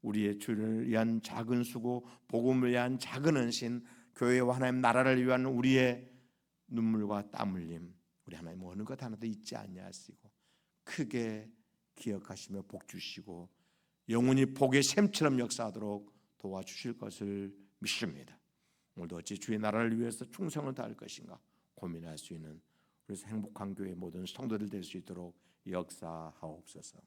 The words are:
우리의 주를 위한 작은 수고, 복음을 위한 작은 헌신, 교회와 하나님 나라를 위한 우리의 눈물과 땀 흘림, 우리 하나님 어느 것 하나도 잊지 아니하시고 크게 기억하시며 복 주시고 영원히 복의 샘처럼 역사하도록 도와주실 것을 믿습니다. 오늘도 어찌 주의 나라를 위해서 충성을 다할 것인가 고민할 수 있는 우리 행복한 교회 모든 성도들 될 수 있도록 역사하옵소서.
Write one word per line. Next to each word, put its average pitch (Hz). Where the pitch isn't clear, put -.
우리의 104
주를 110
위한 113
작은 120
수고, 120
복음을 123
위한 123
작은 143
헌신, 120
교회와 123
하나님 127
나라를 127
위한 127
우리의 127
눈물과 107
땀 98
흘림, 85
우리 85
하나님 85
어느 92
것 127
하나도 113
잊지 110
아니하시고 92
크게 113
기억하시며 95
복 -
주시고 90
영원히 131
복의 135
샘처럼 156
역사하도록 104
도와주실 98
것을 101
믿습니다. 90
오늘도 87
어찌 101
주의 110
나라를 113
위해서 117
충성을 151
다할 117
것인가 -
고민할 82
수 -
있는 80
우리 101
행복한 101
교회 95
모든 90
성도들 107
될 98
수 90
있도록 87
역사하옵소서. 82